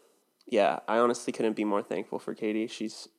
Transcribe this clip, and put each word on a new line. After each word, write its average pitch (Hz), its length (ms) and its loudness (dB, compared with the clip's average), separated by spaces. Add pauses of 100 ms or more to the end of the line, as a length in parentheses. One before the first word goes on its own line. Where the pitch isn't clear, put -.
(460)
yeah, 98 400 4
I 110 120 2
honestly 120 340 2
couldn't 110 240 0
be 107 80 0
more 101 180 2
thankful - 360 -6
for - 160 -8
Katie. 110 320 -2
She's - 420 -10 (100)